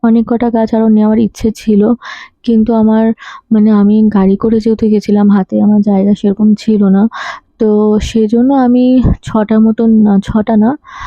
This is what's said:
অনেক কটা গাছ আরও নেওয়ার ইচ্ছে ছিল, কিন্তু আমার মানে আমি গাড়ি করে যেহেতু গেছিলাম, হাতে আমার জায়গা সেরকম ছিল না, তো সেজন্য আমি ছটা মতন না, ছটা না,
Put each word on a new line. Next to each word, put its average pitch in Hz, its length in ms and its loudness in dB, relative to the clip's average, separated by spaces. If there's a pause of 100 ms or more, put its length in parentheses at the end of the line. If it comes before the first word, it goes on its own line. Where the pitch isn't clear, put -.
অনেক 226 240 0
কটা 240 220 -2
গাছ 226 240 -2
আরও 226 140 0
নেওয়ার 214 320 2
ইচ্ছে 220 320 -4
ছিল, 214 420 0 (500)
কিন্তু 226 300 0
আমার 220 400 0 (380)
মানে 214 200 2
আমি 214 380 2
গাড়ি 196 260 2
করে 226 240 -2
যেহেতু 220 280 -2
গেছিলাম, 208 420 0
হাতে 208 320 0
আমার 208 200 2
জায়গা 202 340 0
সেরকম 208 400 0
ছিল 208 280 -2
না, 196 240 2 (520)
তো 214 420 0
সেজন্য 233 520 0
আমি 254 500 2 (180)
ছটা 220 380 -2
মতন 226 300 0
না, 208 300 2
ছটা 214 380 -2
না, 233 200 0 (300)